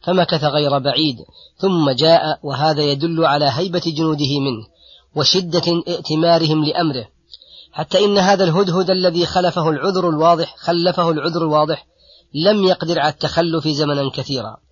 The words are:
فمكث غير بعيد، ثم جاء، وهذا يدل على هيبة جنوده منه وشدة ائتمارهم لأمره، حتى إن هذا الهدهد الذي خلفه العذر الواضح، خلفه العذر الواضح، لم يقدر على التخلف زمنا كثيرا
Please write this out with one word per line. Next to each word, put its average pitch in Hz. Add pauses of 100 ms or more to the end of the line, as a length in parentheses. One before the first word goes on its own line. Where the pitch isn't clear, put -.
فمكث 175
غير 143
بعيد، 135 (400)
ثم 170
جاء، 156
وهذا 147
يدل 160
على 147
هيبة 175 (140)
جنوده 147
منه 123 (500)
وشدة 170
ائتمارهم 160
لأمره، 147 (640)
حتى 185
إن 202
هذا 190
الهدهد 180
الذي 180
خلفه 175
العذر 175
الواضح، 165
خلفه 175
العذر 165
الواضح، 151 (460)
لم 196
يقدر 170
على 147
التخلف 165
زمنا 143
كثيرا 123 (140)